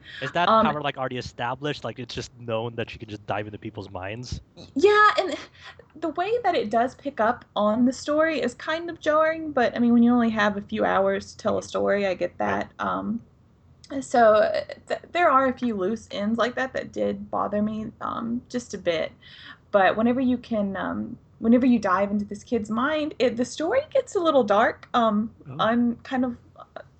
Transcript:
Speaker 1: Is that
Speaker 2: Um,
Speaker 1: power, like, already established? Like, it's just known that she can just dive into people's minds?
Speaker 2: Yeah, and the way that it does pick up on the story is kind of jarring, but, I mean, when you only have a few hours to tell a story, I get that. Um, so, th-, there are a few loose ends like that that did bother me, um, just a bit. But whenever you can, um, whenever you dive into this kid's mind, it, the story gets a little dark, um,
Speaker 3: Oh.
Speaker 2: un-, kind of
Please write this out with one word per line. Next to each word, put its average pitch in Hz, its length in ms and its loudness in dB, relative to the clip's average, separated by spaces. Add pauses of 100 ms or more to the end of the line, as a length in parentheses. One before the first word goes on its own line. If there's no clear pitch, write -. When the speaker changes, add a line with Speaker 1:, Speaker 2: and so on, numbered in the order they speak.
(220)
Speaker 1:
Is 135 120 -8
that 175 140 2
Speaker 2:
Um, 220 180 4
Speaker 1:
power, 147 160 -2
like, 143 160 -4
already 131 200 -4
established? 131 680 -6
Like, 113 140 -8
it's 123 160 -12
just - 160 -8 (100)
known 117 360 -6
that 113 160 -6
she - 80 -16
can 107 100 -14
just 104 160 -12
dive 104 220 -4
into 104 100 -14
people's 101 320 -12
minds? 98 520 -10 (340)
Speaker 2:
Yeah, 415 420 6
and 330 180 -2 (600)
the 320 140 -4
way 359 220 -2 (120)
that 349 100 2
it 233 160 0
does 240 260 0
pick - 240 -10
up - 260 0 (100)
on 214 300 2
the 262 80 2
story 311 480 0
is - 120 -4
kind 339 360 -6
of 339 100 -12
jarring, 311 520 0
but, 247 240 2
I - 40 -4
mean, 240 140 4
when 233 100 6
you 240 80 6
only 233 200 4
have 208 260 2
a 202 40 -6
few 208 240 -4
hours 196 460 0
to - 60 -20
tell 196 200 -2
a - 60 -4
story, 101 420 -2
I 92 80 -2
get - 240 -6
that. 101 400 -2
Um, 98 440 -4 (800)
so, 220 640 4 (240)
th-, - 120 -6 (120)
there 339 180 4
are 269 180 4
a 247 60 0
few 240 220 -2
loose 202 360 -4
ends 208 260 -2
like 233 180 0
that 254 180 -4
that - 180 -6
did 202 400 -4
bother 202 320 0
me, 214 240 -6 (120)
um, 233 480 -6
just 247 280 -8
a - 20 -10
bit. 170 340 -2 (600)
But 190 260 4
whenever 240 240 2
you 247 160 2
can, 202 400 -4
um, 175 400 -6 (220)
whenever 233 260 4
you 240 140 4
dive 196 300 0
into 208 140 -2
this 208 220 -10
kid's 214 240 -4
mind, 294 500 -2
it, 240 160 2
the 247 80 -2
story 370 380 -2 (120)
gets 523 220 0
a 392 40 2
little 302 240 4
dark, 208 500 2
um, 226 380 2 (180)
Speaker 3:
Oh. 127 100 -12
Speaker 2:
un-, 233 380 2
kind 262 260 -2
of 240 140 -4 (640)